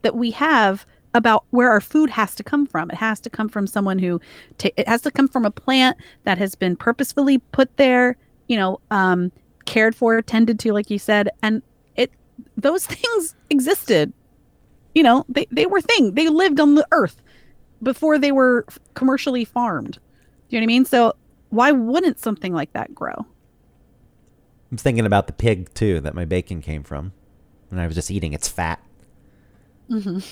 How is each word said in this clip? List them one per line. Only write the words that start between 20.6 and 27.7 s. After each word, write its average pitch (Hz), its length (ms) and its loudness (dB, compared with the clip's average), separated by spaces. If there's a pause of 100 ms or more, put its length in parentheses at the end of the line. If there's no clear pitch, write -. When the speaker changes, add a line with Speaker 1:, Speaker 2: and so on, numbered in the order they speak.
Speaker 1:
know 226 40 0
what - 80 0
I - 20 2
mean? 254 100 4
So 240 300 2 (360)
why 240 200 4
wouldn't 269 480 0
something 196 340 -6
like 156 200 -6
that - 200 -8
grow? - 320 -10 (1500)
Speaker 2:
I'm 123 80 -10
thinking 117 280 0
about 101 200 2
the - 60 -12
pig, 101 420 -2
too, 95 260 0
that 76 140 -8
my 87 100 -6
bacon 87 360 -4
came 76 220 -10
from. 76 300 -12 (580)